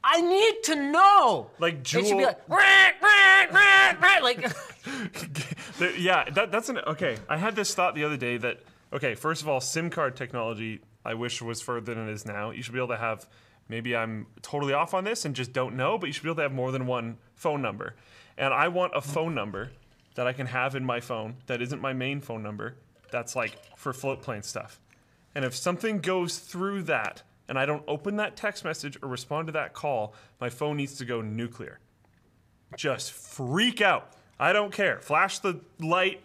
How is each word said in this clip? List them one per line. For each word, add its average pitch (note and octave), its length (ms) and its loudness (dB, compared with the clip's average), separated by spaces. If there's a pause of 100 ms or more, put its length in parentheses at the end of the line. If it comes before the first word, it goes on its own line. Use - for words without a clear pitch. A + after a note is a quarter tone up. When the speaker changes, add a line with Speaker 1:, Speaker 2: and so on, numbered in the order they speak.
Speaker 1:
I D4+ 160 6
need G4+ 440 2
to D#4 120 0
know. D4 840 6
Speaker 2:
Like E3+ 160 2
Speaker 1:
It C3 120 -10
should D#3+ 160 2
be G#4+ 60 2
Speaker 2:
Juul- C4+ 160 4
Speaker 1:
like, - 240 -2
"Rah, E4+ 80 4 (440)
rah, G4 500 10
rah, G4 500 8
rah," F4+ 220 8
like B3 200 2
<laughs> A#3+ 80 0 (340)
Speaker 2:
<laughs> F#3 920 -8
There, F3 180 0
yeah, F3 360 2
that, F#3+ 200 0
that's A3+ 180 -2
an, A#3+ 100 -4
okay. D3 380 -2 (120)
I D3+ 80 0
had G3+ 180 -2
this G3+ 200 -2
thought F3+ 200 2
the D3 80 -2
other D3+ 140 -2
day A#2+ 200 -2
that, A#2 240 -4 (320)
okay, C3+ 200 -2
first D#3 300 -4
of D3+ 40 -6
all, C3 140 0
sim E3 300 -4
card C3+ 240 -2
technology A2+ 680 -8 (240)
I A#2 80 -4
wish A#2 280 -6
was A#2 200 -8
further A#2 320 -6
than A2+ 140 -8
it G#2+ 40 -8
is G#2+ 140 -10
now. G#2 240 -6
You B2 140 -12
should A#2 100 -12
be B2+ 60 -4
able B2 100 -2
to A#2 80 -2
have, A2+ 300 -6 (420)
maybe A#2 260 -4
I'm A2+ 300 -4 (160)
totally C#3+ 320 -4
off D#3+ 220 0
on F#3 80 -2
this A3 220 -4
and C#3+ 100 -6
just B2+ 180 -8
don't B2+ 220 -2
know, D#3+ 240 0
but F3 80 -6
you C#3 60 -6
should C3 100 -10
be D#3 60 -4
able D#3+ 80 -4
to D#3+ 60 -2
have C#3 100 -2
more C3 180 -2
than B2+ 160 -4
one A#2 300 -4 (180)
phone D3 260 -2
number. G#2+ 340 -6 (440)
And C3+ 160 0
I D3+ 140 0
want F3+ 260 -2
a C#3+ 60 -2
phone D#3 340 -4
number G#2 360 -8 (440)
that B2 100 -4
I B2+ 80 0
can C3 140 -6
have C3 280 -4
in C3 80 -4
my A#2+ 160 -4
phone A2+ 360 -8 (100)
that A#2+ 160 -4
isn't B2+ 200 -8
my C3 120 -4
main C3+ 280 -6
phone A#2 200 -10
number, G#2+ 340 -10 (360)
that's, A#2+ 240 -8
like, A2+ 180 -4 (240)
for C3+ 160 -8
float C3 300 -6
plane G#2+ 180 -8
stuff. - 380 -12 (560)
And C#3 100 -2
if B2+ 100 -4
something F#3 440 -2
goes F3+ 400 -2
through G3 440 -6
that B2 380 -4 (280)
and C3 80 -4
I C3+ 80 0
don't D3 220 -4
open D3+ 300 -6
that G#3 200 -4
text - 260 -6
message D3 380 -8
or C#3 80 -10
respond D3 380 -6
to D#3 60 -10
that D3+ 200 -6
call, A#2 400 -4 (260)
my B2 100 -6
phone D3 280 -4
needs C#3 220 -6
to B2 60 -10
go A#2 160 -4
nuclear. A2 580 -8 (1000)
Just C3 340 -6
freak G3+ 720 -2
out. F3+ 320 2 (260)
I D#3 140 4
don't G#3 180 0
care. F#3 280 0
Flash F3+ 400 0
the F3+ 200 -4 (200)
light F3+ 460 0